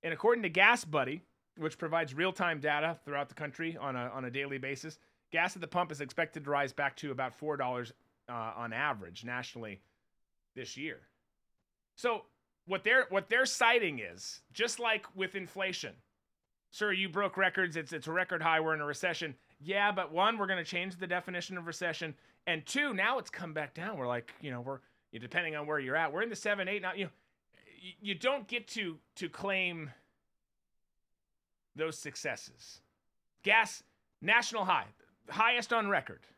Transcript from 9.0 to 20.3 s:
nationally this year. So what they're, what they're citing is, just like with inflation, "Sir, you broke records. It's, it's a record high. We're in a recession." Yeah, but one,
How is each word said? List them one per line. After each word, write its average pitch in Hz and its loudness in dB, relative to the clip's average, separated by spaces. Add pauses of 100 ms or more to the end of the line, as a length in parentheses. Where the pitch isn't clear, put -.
nationally 120 -8 (760)
this 127 -10
year. 139 -8 (960)
So - 0 (420)
what 185 -2
they're, 247 6
what 190 2
they're 254 6
citing 233 4
is, 92 -10 (100)
just 233 0
like 226 0 (100)
with 190 -4
inflation, 190 -4 (800)
"Sir, 208 0
you 190 0
broke 185 0
records. 185 2
It's, 160 -6
it's 156 -6
a 160 -4
record 180 0
high. 160 6
We're 160 2
in 151 -2
a 147 -2
recession." 156 -2 (260)
Yeah, 196 2
but 180 -2
one, 202 4